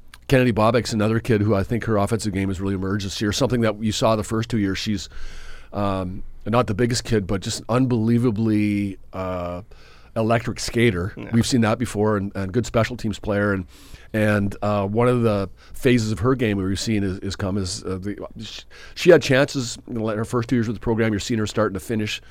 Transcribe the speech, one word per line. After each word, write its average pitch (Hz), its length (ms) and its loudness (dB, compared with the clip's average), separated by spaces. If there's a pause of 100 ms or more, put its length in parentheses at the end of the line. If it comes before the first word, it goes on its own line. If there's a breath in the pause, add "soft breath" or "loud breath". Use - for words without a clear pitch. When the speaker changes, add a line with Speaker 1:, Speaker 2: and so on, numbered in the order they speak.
(280)
Speaker 1:
Kennedy 127 260 4
Bobek's 110 400 2
another 110 260 2
kid 107 220 2
who 104 140 2
I 98 80 2
think 110 220 -4
her 110 120 0
offensive 101 340 -2
game 98 180 0
has 95 120 -4
really 98 140 -2
emerged 98 320 -2
this - 140 -8
year, 104 100 2
something 120 300 0
that 107 200 0
you 110 100 0
saw 113 240 2
the 107 80 0
first 113 280 -2
two 117 80 0
years. 95 180 0
She's, 104 320 -4 (640 loud breath)
um, 95 480 -4 (240)
not 117 220 2
the 107 80 -2
biggest 120 300 0
kid, 107 200 0
but 98 160 -2
just - 280 -6
unbelievably, 110 1300 2 (160)
uh, 90 480 -6 (540 loud breath)
electric 113 460 0
skater. 110 560 0
Speaker 2:
Yeah. - 160 -12
Speaker 1:
We've 117 120 4
seen 127 160 2
that 113 160 2
before, 107 380 0
and, 101 200 -2
and 95 180 -4
good 117 120 0
special 117 300 0
teams 107 240 -6
player. 101 320 0
And, 95 140 -2 (480 loud breath)
and, 104 480 2
uh, 104 260 0
one 117 220 2
of 123 140 2
the 101 260 2 (240 loud breath)
phases 120 400 2
of 90 60 -4
her 123 160 2
game 110 220 0
we've 95 220 -2
seen 104 240 0
is, 98 160 -2
is 98 160 -8
come 98 220 -4
is, 92 260 -6
uh, 92 180 -6
the, 98 160 -8 (240)
sh-, - 200 -14 (340 loud breath)
she - 140 4
had 156 120 10
chances 131 560 2 (100)
in 123 80 -8
the, 110 100 -2 (100)
her 110 80 -2
first 117 240 -2
two 135 80 2
years 113 120 2
with 110 100 -4
the - 20 -14
program. 113 320 2
You're 101 80 0
seeing 113 200 -2
her 107 80 0
starting 107 260 0
to 98 80 -6
finish 107 500 -4